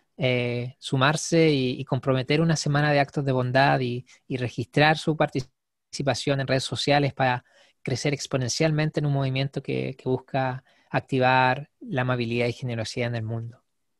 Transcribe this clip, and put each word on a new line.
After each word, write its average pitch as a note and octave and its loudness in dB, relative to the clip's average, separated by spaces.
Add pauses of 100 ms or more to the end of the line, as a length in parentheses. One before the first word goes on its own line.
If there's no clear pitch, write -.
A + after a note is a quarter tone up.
(160)
eh, B2 -2
sumarse D#3 2
y, C3 2 (100)
y C3 -8
comprometer C3 0
una E3 2
semana D3 2
de C#3+ 4
actos C#3 -2
de C#3 0
bondad C3 4
y, B2 -4 (220)
y C3+ -4
registrar D3 2
su D#3 -2
participación - -4
en C3 -4
redes C3 0
sociales C#3+ 0
para B2 0 (380)
crecer C3+ -2
exponencialmente D3+ -2
en D3 0
un C#3+ 0
movimiento C3+ -2
que, C3 -4
que - -10
busca C3 -4 (280)
activar C3 2
la G3 -4
amabilidad A#2+ -2
y A#2+ -2
generosidad A#2+ -6
en A#2+ -4
el A2+ -4
mundo. A2+ -8 (360)